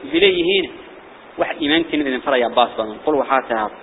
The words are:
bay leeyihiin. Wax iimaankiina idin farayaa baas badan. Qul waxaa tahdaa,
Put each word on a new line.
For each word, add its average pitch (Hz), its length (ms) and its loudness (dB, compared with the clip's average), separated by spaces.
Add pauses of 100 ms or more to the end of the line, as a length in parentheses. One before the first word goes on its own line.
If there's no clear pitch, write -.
bay 160 180 0
leeyihiin. 185 460 2 (680)
Wax 165 120 -2 (120)
iimaankiina 156 500 0
idin 127 100 -2
farayaa 123 300 2
baas 117 240 2
badan. 107 300 -6
Qul 151 100 0
waxaa 135 280 0
tahdaa, 110 280 -2 (120)